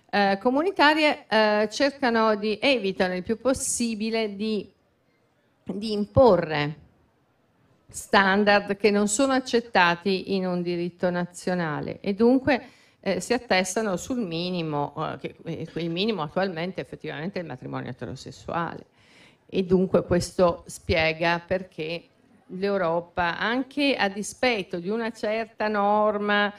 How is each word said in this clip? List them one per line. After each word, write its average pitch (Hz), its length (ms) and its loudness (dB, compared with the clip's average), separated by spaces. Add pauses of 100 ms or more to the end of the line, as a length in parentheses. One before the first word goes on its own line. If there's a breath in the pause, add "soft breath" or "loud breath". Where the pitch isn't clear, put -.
(100)
eh, 196 320 2
comunitarie, 294 840 2
eh, 214 420 2
cercano 240 640 2
di, 208 260 -2
evitano 196 540 0
il 180 80 -6
più 220 180 -4
possibile 226 920 -2
di, 214 340 -4 (960)
di 202 300 -6
imporre 170 880 4 (1120)
standard 202 840 2
che 214 140 2
non 202 160 2
sono 269 280 2
accettati 196 1000 0
in 185 120 -2
un 180 160 -2
diritto 175 480 -2
nazionale 175 920 -4
e 202 140 -4
dunque, 247 540 2 (320 loud breath)
eh, 185 200 -2
si 240 140 -2
attestano 202 640 0
sul 247 220 -6
minimo, 165 760 -4
eh, 151 220 -6
che, 160 160 -12 (100)
eh, 160 300 -8
il 170 160 -4
minimo 185 320 -2
attualmente 175 580 -4
effettivamente 151 580 -8
è 180 40 -6
il 160 60 -10
matrimonio 135 420 -10
eterosessuale. - 960 -8 (600 soft breath)
E 190 180 -2
dunque 180 400 2
questo 175 600 0
spiega 165 800 0
perché 170 580 -6 (420)
l'Europa, 175 920 -2
anche 262 560 0
a 202 140 0
dispetto 202 720 -2
di 175 100 -6
una 226 220 -4
certa 214 580 -4
norma 208 920 2